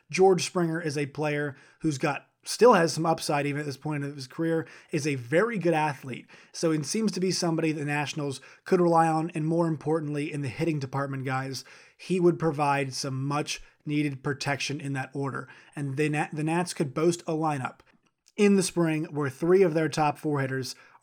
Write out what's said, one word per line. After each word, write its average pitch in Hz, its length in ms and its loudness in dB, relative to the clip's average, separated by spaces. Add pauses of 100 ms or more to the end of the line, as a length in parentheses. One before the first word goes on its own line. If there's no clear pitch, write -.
(100)
George 180 340 6
Springer 165 360 -2
is 151 180 -4
a 143 80 -2
player 147 500 -4 (260)
who's 151 160 0
got, 143 280 -2 (160)
still - 300 6
has 165 200 4
some 160 140 -4
upside 156 400 0
even 143 140 -2
at 151 60 -8
this 139 100 -8
point 151 260 -6
of 143 140 -8
his 131 100 -14
career, 165 400 -2 (240)
is 147 160 -2
a 147 80 0
very 160 420 0
good 170 180 2
athlete. 147 520 -4 (240)
So 165 220 0
it 156 120 -2
seems 214 280 0
to 185 80 -6
be 190 100 0
somebody 165 400 0
the 151 140 -4
Nationals 147 560 -4 (240)
could 185 160 2
rely 170 260 6
on, 160 300 0
and 156 100 -2
more 165 220 2
importantly, 147 640 -2
in 143 100 -6
the 139 60 -4
hitting 151 320 -2
department, 135 440 -6
guys, 131 400 -6 (320)
he 180 220 -2
would 175 220 4
provide 143 520 0
some 131 320 -6
much 147 380 -4 (260)
needed 147 360 -2
protection 143 560 -4
in 139 140 -6
that 135 180 -6
order. 135 360 -6 (280)
And 139 200 -6
the 151 120 0
Nat-, 151 240 -2
the 151 100 -6
Nats 170 320 -2
could 143 180 -4
boast 170 300 0
a 170 100 -4
lineup 151 460 -2 (580)
in 202 200 6
the 190 60 4
spring 160 420 0
where 143 260 -4
three 175 320 4
of 170 120 4
their 156 140 2
top 147 300 0
four 147 220 -2
hitters 131 340 -4 (280)